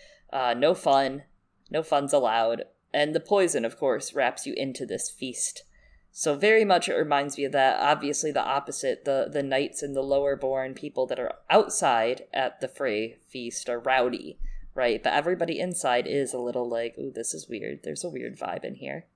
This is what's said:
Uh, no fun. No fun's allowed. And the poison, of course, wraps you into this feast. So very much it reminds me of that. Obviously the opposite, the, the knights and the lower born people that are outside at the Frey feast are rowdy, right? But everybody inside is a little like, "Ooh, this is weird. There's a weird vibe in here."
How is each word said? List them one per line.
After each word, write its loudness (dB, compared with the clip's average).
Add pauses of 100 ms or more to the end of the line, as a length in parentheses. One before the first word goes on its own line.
(340)
Uh, 2
no 4
fun. 2 (480)
No -2
fun's 0
allowed. 4 (300)
And 2
the 2
poison, 2
of -6
course, -2
wraps 0
you -6
into -6
this -6
feast. -8 (480)
So 0
very 6
much 4
it -2
reminds 0
me -2
of -2
that. 4
Obviously 0
the 0
opposite, -2
the, 0
the -2
knights -2
and -6
the 0
lower 2
born -2
people -4
that -4
are -4 (160)
outside 4 (100)
at -2
the -4
Frey -2 (120)
feast -10
are 0
rowdy, 0 (340)
right? 0
But 0
everybody 0
inside 0
is -2
a -4
little -2
like, -4
"Ooh, -8
this -6
is -14
weird. -8
There's -8
a -6
weird -10
vibe -8
in -8
here." -10 (100)